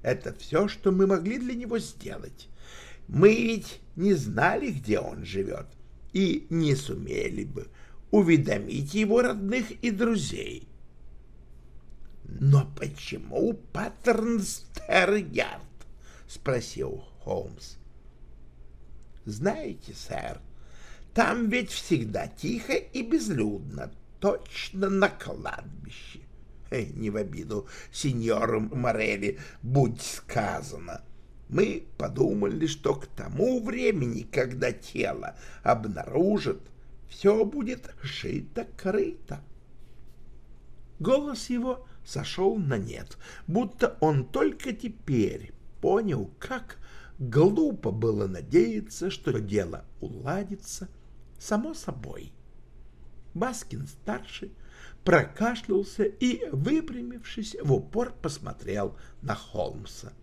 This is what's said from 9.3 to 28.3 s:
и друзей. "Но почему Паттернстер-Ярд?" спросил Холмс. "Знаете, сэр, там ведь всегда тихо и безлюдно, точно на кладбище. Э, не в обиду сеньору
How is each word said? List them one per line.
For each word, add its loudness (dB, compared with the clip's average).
и -2
друзей. -2
"Но 8
почему -2
Паттернстер-Ярд?" 2
спросил -4
Холмс. -6
"Знаете, -4
сэр, -8
там 4
ведь 0
всегда 0
тихо -4
и -2
безлюдно, 0
точно 0
на 6
кладбище. -8
Э, 0
не -4
в -4
обиду -4
сеньору 2